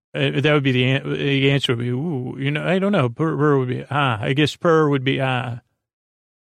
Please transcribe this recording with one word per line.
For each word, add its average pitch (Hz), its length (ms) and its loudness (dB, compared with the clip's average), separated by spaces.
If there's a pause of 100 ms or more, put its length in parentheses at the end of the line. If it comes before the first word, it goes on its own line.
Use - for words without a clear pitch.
(160)
Uh, 143 260 0
that 147 120 4
would 147 100 2
be 135 80 2
the 127 180 2
an-, 139 240 -2
the 139 380 2
answer 135 240 0
would 120 80 -4
be, 123 60 -4
ooh, 127 500 -4
you 139 100 -2
know, 151 160 -4
I 180 140 0
don't 202 140 0
know. 135 140 2
Purr, 156 300 -2
purr 143 220 4
would 127 80 -2
be 127 240 -6
ah. 135 280 0
I 139 140 -2
guess 143 220 0
purr 160 340 2
would 135 140 0
be 135 180 -2
ah. 123 380 -4 (840)